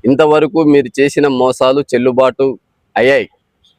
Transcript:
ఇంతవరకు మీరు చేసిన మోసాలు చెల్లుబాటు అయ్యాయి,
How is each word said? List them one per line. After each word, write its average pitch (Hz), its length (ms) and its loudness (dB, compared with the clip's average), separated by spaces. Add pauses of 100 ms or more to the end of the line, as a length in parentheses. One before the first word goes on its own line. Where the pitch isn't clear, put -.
ఇంతవరకు 151 560 0 (120)
మీరు 135 260 0
చేసిన 143 280 0 (140)
మోసాలు 131 420 0 (100)
చెల్లుబాటు 127 540 0 (500)
అయ్యాయి, 123 300 0 (520)